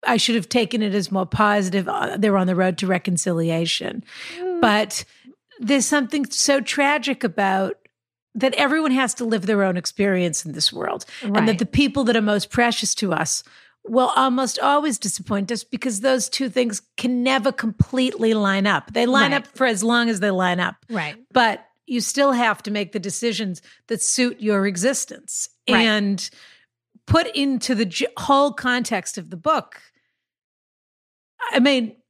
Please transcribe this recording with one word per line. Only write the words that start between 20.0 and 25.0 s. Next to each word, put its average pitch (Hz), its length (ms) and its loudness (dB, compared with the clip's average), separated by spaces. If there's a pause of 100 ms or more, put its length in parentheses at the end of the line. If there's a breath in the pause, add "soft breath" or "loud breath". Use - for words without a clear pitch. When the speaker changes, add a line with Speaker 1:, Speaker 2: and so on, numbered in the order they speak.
Speaker 1:
as 208 100 0
they 202 120 2
line 180 280 2
up. 180 160 -2 (140)
Speaker 2:
Right. 190 280 -6 (160)
Speaker 1:
But 226 320 2 (220)
you 240 140 -2
still 277 320 2
have 240 300 0
to 208 80 -6
make 208 200 -4
the 214 80 -6
decisions 196 600 -6 (260 soft breath)
that 220 140 -4
suit - 380 0
your 202 280 2
existence. - 840 -4 (200)